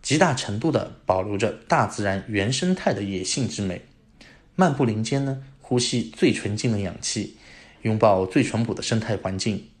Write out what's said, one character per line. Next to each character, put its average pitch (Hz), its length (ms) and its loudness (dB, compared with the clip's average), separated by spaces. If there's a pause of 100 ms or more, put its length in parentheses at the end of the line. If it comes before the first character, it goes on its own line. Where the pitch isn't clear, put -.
极 - 160 -2
大 165 160 4
程 104 260 -4
度 127 100 0
地 117 360 -2
保 92 160 2
留 101 160 -4
着 104 160 0 (120)
大 131 220 2
自 - 160 -6
然 98 240 0
原 107 240 0
生 180 240 0
态 - 180 0
的 107 100 -4
野 95 200 -4
性 117 240 -2
之 - 140 -6
美。 90 200 -4 (720)
漫 175 180 4
步 135 100 2
林 110 180 0
间 139 220 0
呢， 135 180 -4 (200)
呼 123 180 0
吸 120 360 -2
最 139 180 2
纯 104 240 -4
净 120 160 0
的 101 60 0
氧 92 200 -4
气， - 380 -6 (460)
拥 110 140 0
抱 98 280 6
最 127 180 2
淳 113 200 0
朴 110 100 -2
的 - 100 -6
生 113 160 0
态 107 160 -2
环 95 220 -4
境。 101 320 -4 (120)